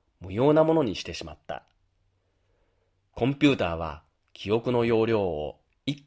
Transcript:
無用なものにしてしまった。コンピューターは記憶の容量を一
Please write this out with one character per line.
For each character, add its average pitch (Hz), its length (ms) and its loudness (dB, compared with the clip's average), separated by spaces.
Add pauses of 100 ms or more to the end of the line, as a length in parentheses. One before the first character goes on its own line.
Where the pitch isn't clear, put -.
(200)
無 92 120 -12
用 135 220 4
な 156 100 6
も 160 100 2
の 160 80 2
に 101 140 -2
し - 80 -12
て 87 80 -12
し - 120 -12
ま 78 100 -14
っ - 120 -20
た。 - 180 -10 (1500)
コ 120 120 -2
ン 139 100 0
ピ 147 120 4
ュ 139 40 4
ー 123 40 0
タ 95 100 -2
ー 85 80 -2
は 80 280 -6 (300)
記 - 180 -8
憶 120 220 0
の 120 140 2
容 113 180 2
量 110 160 2
を 76 400 -4 (240)
一 143 220 -6